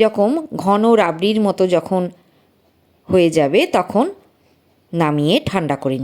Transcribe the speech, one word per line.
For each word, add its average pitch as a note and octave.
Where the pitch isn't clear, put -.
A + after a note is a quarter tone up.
রকম G#3
ঘন G3+
রাবড়ির F3+
মতো F#3+
যখন F#3
হয়ে F3
যাবে D3+
তখন G3+
নামিয়ে D3+
ঠান্ডা D#3
করে C3+